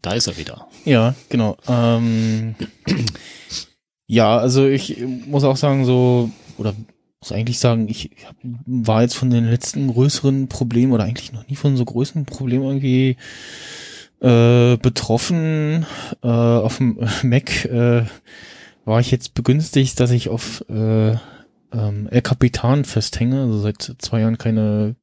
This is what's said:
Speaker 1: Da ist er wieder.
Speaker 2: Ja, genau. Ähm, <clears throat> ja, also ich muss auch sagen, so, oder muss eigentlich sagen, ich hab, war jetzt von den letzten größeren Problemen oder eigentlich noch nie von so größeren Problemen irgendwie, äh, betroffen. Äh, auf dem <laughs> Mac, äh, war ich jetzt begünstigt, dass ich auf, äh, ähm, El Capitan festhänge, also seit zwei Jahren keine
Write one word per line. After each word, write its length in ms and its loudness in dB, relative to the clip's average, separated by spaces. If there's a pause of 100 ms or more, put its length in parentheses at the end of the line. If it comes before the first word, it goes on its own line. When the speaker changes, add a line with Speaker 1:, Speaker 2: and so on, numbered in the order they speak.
Speaker 1:
Da 100 -6
ist 140 -2
er 100 -8
wieder. 320 -14 (160)
Speaker 2:
Ja, 300 4 (160)
genau. 260 0 (100)
Ähm, 880 0 (320)
<clears throat> 1200 -8
ja, 300 4
also 320 4
ich 300 -2 (280)
muss 180 0
auch 120 2
sagen, 300 2
so, 440 2 (280)
oder 160 -4 (460)
muss 120 -12
eigentlich 260 -4
sagen, 300 2
ich 220 -8 (160)
hab, 160 -20
war 580 -2
jetzt 160 2
von 140 0
den 180 2
letzten 400 -2
größeren 600 2
Problemen 440 0
oder 120 2
eigentlich 280 -8
noch 160 -14
nie 80 -8
von 220 0
so 80 2
größeren 400 -4
Problemen 400 -4
irgendwie, 500 2 (1040)
äh, 560 6
betroffen. 1080 -2 (360)
Äh, 60 -2
auf 480 2
dem 220 0 (140)
<laughs> 100 -4
Mac, 420 0
äh, 400 2 (800)
war 160 2
ich 100 0
jetzt 220 -2
begünstigt, 680 0
dass 120 2
ich 180 0
auf, 400 -6
äh, 480 2 (560)
ähm, 380 -4
El 120 2
Capitan 600 0
festhänge, 580 -2
also 160 0
seit 400 -4
zwei 220 -4
Jahren 180 0
keine 640 0